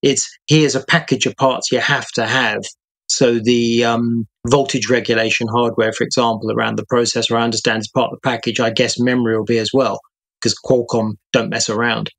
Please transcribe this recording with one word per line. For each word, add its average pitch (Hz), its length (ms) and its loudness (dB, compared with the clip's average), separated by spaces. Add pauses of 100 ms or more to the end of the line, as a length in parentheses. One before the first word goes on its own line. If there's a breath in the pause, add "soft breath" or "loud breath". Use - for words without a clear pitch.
It's, 135 260 0 (180)
Here's 151 280 4
a - 100 -2
package 156 420 0
of 123 100 -2
parts - 360 0
you 123 80 2
have 131 320 -2
to 117 140 -2
have. 110 360 -2 (460)
So 120 300 2
the, 117 460 2
um, 117 420 0 (220)
voltage 131 400 2
regulation 113 600 0
hardware, 113 440 0
for 120 120 -2
example, 113 480 0
around 110 240 -2
the 107 100 -6
processor, 120 500 0
I 113 60 2
understand 117 380 -2
is 107 80 -8
part - 240 -2
of 160 100 -12
the - 60 -2
package. 117 320 -4
I 113 100 2
guess 113 280 0
memory 123 380 2
will 110 80 0
be 117 140 0
as 107 140 -2
well, 127 280 0 (420)
cause 113 120 0 (100)
Qualcomm 117 480 0 (200)
don't 113 180 0
mess 104 180 -4
around. 113 500 -2